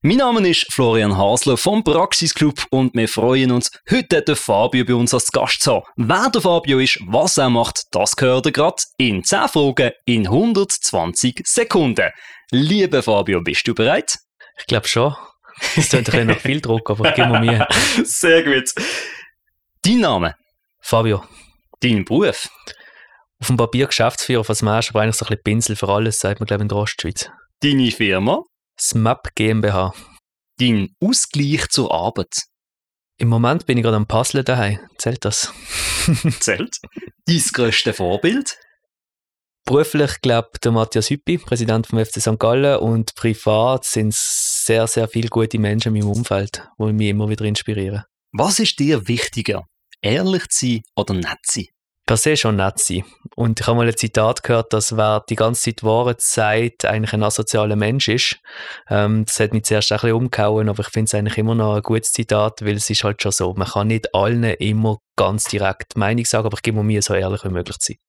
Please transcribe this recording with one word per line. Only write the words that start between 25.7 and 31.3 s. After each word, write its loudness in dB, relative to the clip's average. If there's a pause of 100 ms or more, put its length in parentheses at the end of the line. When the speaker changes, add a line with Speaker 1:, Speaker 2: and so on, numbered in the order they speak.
Speaker 2:
für -4
alles, 0
sagt -2
man, -4
glaub -2
ich, -2
in -2
der -2
Ostschweiz. -6 (320)
Speaker 1:
Deine 2
Firma? 0 (380)
Speaker 2:
smap -2
G 0
M 2
B 2
H. 0 (680)
Speaker 1:
Dein 2 (100)
Ausgleich 0